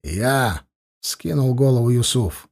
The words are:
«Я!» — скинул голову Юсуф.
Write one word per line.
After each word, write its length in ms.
«Я!» — 580
скинул 540
голову 360
Юсуф. 600